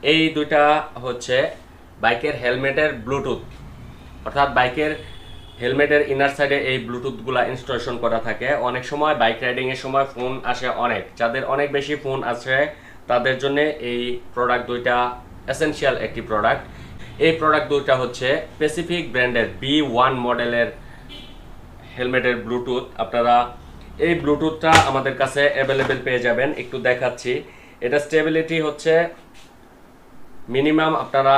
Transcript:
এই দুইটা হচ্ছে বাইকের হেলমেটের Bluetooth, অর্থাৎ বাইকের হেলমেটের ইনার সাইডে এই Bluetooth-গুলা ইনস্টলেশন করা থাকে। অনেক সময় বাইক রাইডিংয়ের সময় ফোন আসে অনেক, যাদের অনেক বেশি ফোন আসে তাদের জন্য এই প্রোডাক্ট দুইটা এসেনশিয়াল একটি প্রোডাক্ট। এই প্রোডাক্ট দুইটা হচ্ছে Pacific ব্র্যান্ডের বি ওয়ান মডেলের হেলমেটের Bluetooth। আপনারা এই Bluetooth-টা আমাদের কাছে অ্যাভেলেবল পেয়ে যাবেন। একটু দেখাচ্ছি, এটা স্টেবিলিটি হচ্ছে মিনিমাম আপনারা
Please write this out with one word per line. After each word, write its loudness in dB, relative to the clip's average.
এই 6
দুইটা 4
হচ্ছে -2
বাইকের 2
হেলমেটের 2
Bluetooth, -2
অর্থাৎ 2
বাইকের 0
হেলমেটের 4
ইনার 2
সাইডে 2
এই 0
Bluetooth-গুলা -2
ইনস্টলেশন -4
করা 2
থাকে। -4
অনেক -4
সময় 2
বাইক 2
রাইডিংয়ের -2
সময় 2
ফোন -4
আসে -2
অনেক, 0
যাদের 0
অনেক 0
বেশি -2
ফোন -2
আসে -2
তাদের 2
জন্য 0
এই -2
প্রোডাক্ট 0
দুইটা 0
এসেনশিয়াল 0
একটি -8
প্রোডাক্ট। 2
এই 6
প্রোডাক্ট 4
দুইটা 4
হচ্ছে -2
Pacific -2
ব্র্যান্ডের 2
বি 0
ওয়ান 6
মডেলের 2
হেলমেটের 2
Bluetooth। -2
আপনারা 4
এই 4
Bluetooth-টা 2
আমাদের 0
কাছে 2
অ্যাভেলেবল 0
পেয়ে 0
যাবেন। 2
একটু -10
দেখাচ্ছি, 0
এটা 2
স্টেবিলিটি 2
হচ্ছে 0
মিনিমাম 2
আপনারা 4